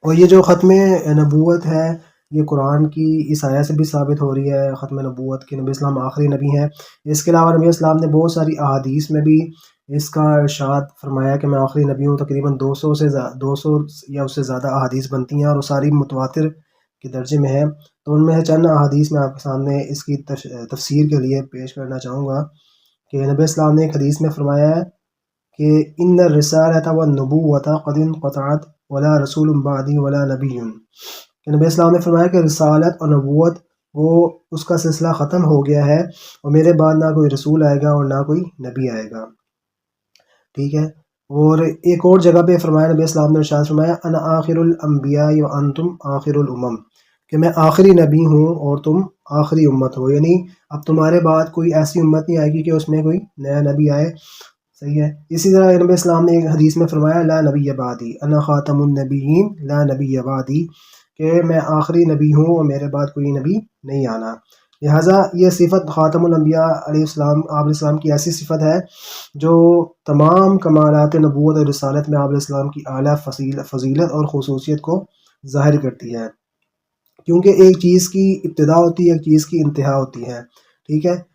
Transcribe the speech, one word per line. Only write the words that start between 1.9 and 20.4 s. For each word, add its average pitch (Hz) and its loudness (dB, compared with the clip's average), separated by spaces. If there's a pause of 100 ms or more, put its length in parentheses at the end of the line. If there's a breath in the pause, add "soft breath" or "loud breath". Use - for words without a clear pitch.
یہ 151 -2
قرآن 151 0
کی 156 -2
اس 151 -4
آیت 143 0
سے 156 -6
بھی 156 0
ثابت 147 -4
ہو 139 -2
رہی 139 -4
ہے، 139 -2
ختم 139 -10
نبوت 131 -10
کے 143 -14
نبی 135 -6
اسلام 139 -4
آخری 135 -4
نبی 143 -2
ہیں۔ 147 -2 (360 loud breath)
اس 151 -4
کے 175 -2
علاوہ 165 4
نبی 165 2
اسلام 160 2
نے 160 -2
بہت 160 0
ساری 160 -2
احادیث 139 -4
میں 151 -2
بھی 156 2 (380 loud breath)
اس 147 -6
کا 156 -2
ارشاد 147 0 (220)
فرمایا 135 -4
کہ 143 -4
میں 139 0
آخری 135 0
نبی 139 -4
ہوں۔ 143 0
تقریباً 139 -4
دو 135 -4
سو 151 -2
سے 151 0
زیا-، 127 -4
دو 135 -6
سو 151 -6 (380)
یا 139 -6
اس 131 -10
سے 147 -4
زیادہ 127 -6
احادیث 131 -4
بنتی 131 -6
ہیں 147 -2
اور 147 0
وہ 139 -4
ساری 139 -2
متواتر 143 -2 (520)
کے 135 -18
درجے 127 -6
میں 139 0
ہیں۔ 139 0 (400 soft breath)
تو 147 -4
ان 151 4
میں 160 2
سے - 0
چند 165 2
احادیث 147 2
میں 147 0
آپ 135 -4
کے - -20
سامنے 139 -6
اس 143 -12
کی 143 -6
تش-، 127 -14